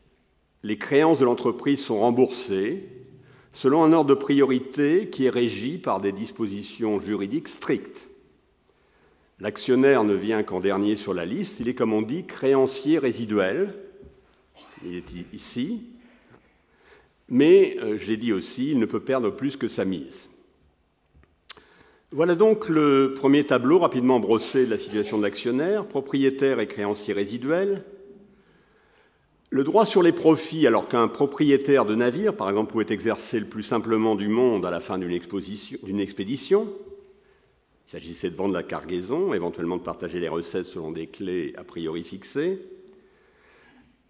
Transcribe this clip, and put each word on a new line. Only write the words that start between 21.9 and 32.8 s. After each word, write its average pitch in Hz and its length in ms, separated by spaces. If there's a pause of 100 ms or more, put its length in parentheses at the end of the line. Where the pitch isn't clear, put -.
Voilà 170 220
donc 214 340
le 139 480
premier 139 280
tableau 131 340
rapidement 127 420
brossé 113 460
de 113 40
la 107 80
situation 107 380
de 104 60
l'actionnaire, 143 640
propriétaire 135 760
et 107 60
créancier 104 480
résiduel. 135 680 (1700)
Le 139 160
droit 202 220
sur 190 160
les 170 100
profits, 156 540
alors 110 220
qu'un 117 200
propriétaire 139 760
de 107 100
navire, 123 420
par 95 120
exemple, 104 220
pouvait 110 200